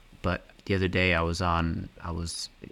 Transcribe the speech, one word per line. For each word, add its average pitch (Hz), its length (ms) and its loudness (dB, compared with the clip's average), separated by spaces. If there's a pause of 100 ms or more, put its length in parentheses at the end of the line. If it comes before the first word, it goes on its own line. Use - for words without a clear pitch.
(220)
But 101 240 -2 (200)
the 101 100 0
other 95 100 2
day, 92 280 4
I 82 80 2
was 85 200 0
on, 85 460 0 (140)
I 82 100 -6
was 85 360 -8 (240)